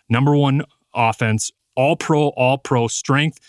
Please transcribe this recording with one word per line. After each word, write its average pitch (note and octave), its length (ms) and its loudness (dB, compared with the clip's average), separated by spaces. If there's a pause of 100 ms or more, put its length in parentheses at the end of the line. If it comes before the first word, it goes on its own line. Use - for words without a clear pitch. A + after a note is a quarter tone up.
(100)
number C#3 260 2
one C#3 280 0 (300)
offense, A2+ 560 -2 (240)
all C#3+ 220 0
pro, D3+ 320 0
all C3 300 0
pro, A#2+ 300 -2
strength C#3+ 500 -2 (100)